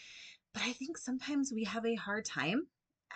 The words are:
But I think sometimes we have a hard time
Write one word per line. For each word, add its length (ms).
But 100
I 100
think 240
sometimes 540
we 120
have 220
a 100
hard 300
time 420